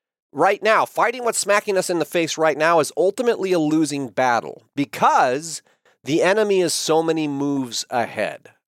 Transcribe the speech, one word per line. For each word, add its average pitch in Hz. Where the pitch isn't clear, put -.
right 175
now, 196
fighting 240
what's 226
smacking 202
us 185
in 175
the 156
face 165
right 156
now 160
is 139
ultimately 196
a 180
losing 151
battle 117
because 151
the 139
enemy 202
is 165
so 160
many 160
moves 139
ahead. 104